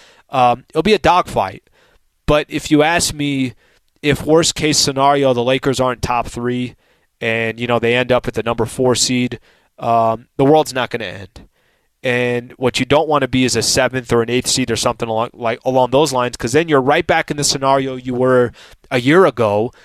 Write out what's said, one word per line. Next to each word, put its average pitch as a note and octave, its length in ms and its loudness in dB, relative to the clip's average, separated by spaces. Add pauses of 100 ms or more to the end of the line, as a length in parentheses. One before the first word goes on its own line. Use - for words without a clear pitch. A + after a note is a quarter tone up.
(300)
Um, B2+ 380 0
it'll D#3+ 160 -2
be G#3+ 100 2
a G3 60 2
dogfight. B2+ 640 0 (640)
But D3 240 0
if D3+ 200 -8
you D3 140 4
ask E3+ 300 0
me, C#3 400 -4 (480)
if C#3+ 240 0
worst D#3+ 300 2
case D3+ 220 -2
scenario, C#3 560 2
the A#2+ 80 0
Lakers C3 380 0
aren't B2+ 220 -2
top A#2+ 260 -4
three B2 480 -6 (460)
and, A2+ 400 -4
you A#2+ 60 -4
know, A#2+ 120 0
they A#2 160 2
end B2 160 0
up B2 160 2
at A#2+ 60 -6
the A2+ 100 -6
number A2+ 220 -2
four B2+ 280 0
seed, B2 460 -2 (380)
um, A#2 580 0
the C#3 80 2
world's C#3+ 300 4
not B2 160 -4
gonna A#2 160 -6
end. G2 420 -16 (560)
And B2 540 -2
what B2+ 200 -2
you B2+ 80 -2
don't D3 220 2
wanna C#3 220 0
be B2+ 160 2
is A#2 100 -2
a A2+ 60 0
seventh B2+ 500 -2
or A#2+ 100 4
an A2+ 80 -4
eighth B2 180 -2
seed B2+ 220 -2
or A2+ 60 -2
something A#2+ 320 -4
along, A2+ 240 -2
like, A#2 320 -6
along B2+ 280 2
those C#3 200 2
lines, B2 240 -4
'cause A#2 160 -6
then D#3+ 160 0
you're D3 140 4
right D3 260 0
back E3 240 -2
in D3 60 -6
the C#3+ 80 -4
scenario C3+ 500 0
you B2+ 200 -8
were B2 360 2 (400)
a C3 80 0
year D#3 260 4
ago A2+ 460 0 (120)